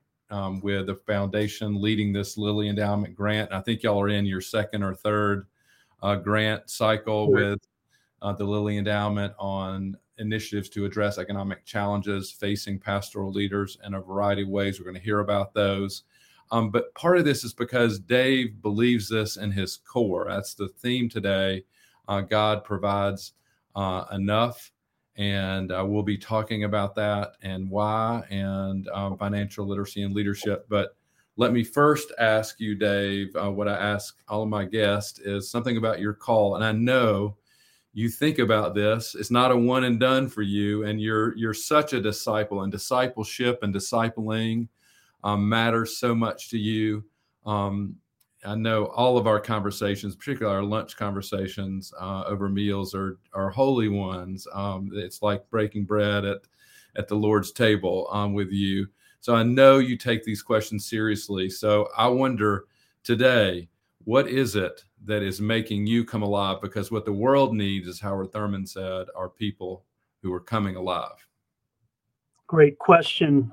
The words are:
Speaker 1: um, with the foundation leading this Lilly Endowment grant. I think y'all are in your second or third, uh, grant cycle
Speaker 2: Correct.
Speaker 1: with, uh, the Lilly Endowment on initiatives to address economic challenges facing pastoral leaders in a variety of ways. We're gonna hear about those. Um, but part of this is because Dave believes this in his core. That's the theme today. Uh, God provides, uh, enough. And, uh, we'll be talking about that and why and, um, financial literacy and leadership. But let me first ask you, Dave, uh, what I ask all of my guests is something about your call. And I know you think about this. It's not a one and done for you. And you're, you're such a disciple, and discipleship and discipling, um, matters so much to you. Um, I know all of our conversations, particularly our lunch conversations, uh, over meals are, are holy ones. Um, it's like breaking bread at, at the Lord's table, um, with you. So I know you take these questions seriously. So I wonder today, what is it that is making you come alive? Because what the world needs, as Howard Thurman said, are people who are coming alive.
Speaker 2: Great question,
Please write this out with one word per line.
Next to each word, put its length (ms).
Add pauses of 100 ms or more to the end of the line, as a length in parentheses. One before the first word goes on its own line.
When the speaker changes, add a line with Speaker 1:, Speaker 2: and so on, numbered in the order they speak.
(300)
Speaker 1:
um, 300
with 280
the 80 (120)
foundation 760
leading 300
this 260
Lilly 300
Endowment 480
grant. 380
I 80
think 200
y'all 200
are 80
in 160
your 160
second 420
or 100
third, 540 (560)
uh, 140
grant 520
cycle 600
Speaker 2:
Correct. 200
Speaker 1:
with, 180 (540)
uh, 120
the 100
Lilly 340
Endowment 600
on 560 (220)
initiatives 540
to 120
address 340
economic 460
challenges 680
facing 480
pastoral 540
leaders 540
in 80
a 80
variety 400
of 80
ways. 320
We're 60
gonna 120
hear 220
about 320
those. 500 (480)
Um, 200
but 220
part 240
of 60
this 220
is 80
because 440
Dave 640
believes 460
this 300
in 120
his 280
core. 500
That's 280
the 120
theme 400
today. 560 (420)
Uh, 140
God 460
provides, 640 (460)
uh, 340
enough. 600 (460)
And, 520
uh, 120
we'll 200
be 160
talking 460
about 280
that 480
and 300
why 580
and, 600
um, 280
financial 480
literacy 380
and 100
leadership. 560
But 260 (420)
let 140
me 120
first 560
ask 400
you, 160
Dave, 600
uh, 140
what 180
I 60
ask 540
all 160
of 60
my 160
guests 520
is 320
something 280
about 220
your 140
call. 400
And 100
I 80
know 640 (580)
you 160
think 280
about 380
this. 400
It's 160
not 200
a 60
one 280
and 140
done 300
for 140
you. 400
And 180
you're, 340
you're 200
such 380
a 60
disciple, 600
and 100
discipleship 920
and 100
discipling, 920 (560)
um, 260
matters 480
so 160
much 380
to 80
you. 440 (400)
Um, 520 (500)
I 80
know 320
all 320
of 80
our 140
conversations, 760
particularly 400
our 80
lunch 320
conversations, 1040
uh, 280
over 200
meals 460
are, 240 (160)
are 160
holy 400
ones. 640
Um, 400
it's 300
like 260
breaking 360
bread 380
at, 180 (540)
at 120
the 80
Lord's 360
table, 600
um, 220
with 180
you. 360 (340)
So 140
I 60
know 380
you 180
take 260
these 200
questions 440
seriously. 640
So 480
I 100
wonder 600 (360)
today, 640 (360)
what 240
is 260
it 280 (200)
that 200
is 180
making 460
you 180
come 160
alive? 400
Because 300
what 140
the 80
world 420
needs, 320
as 120
Howard 320
Thurman 360
said, 480
are 140
people 540 (380)
who 100
are 80
coming 360
alive. 520 (1160)
Speaker 2:
Great 320
question, 760